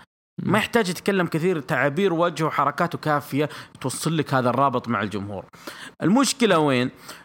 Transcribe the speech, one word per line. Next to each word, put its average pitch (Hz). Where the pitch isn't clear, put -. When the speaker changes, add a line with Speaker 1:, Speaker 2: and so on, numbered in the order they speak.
Speaker 1:
مم. 160
Speaker 2:
ما 208
يحتاج 214
يتكلم 185
كثير، 165
تعابير 143
وجهه 165
وحركاته 147
كافية 147
توصل 156
لك 143
هذا 123
الرابط 127
مع 107
الجمهور. 101
المشكلة 180
وين؟ 131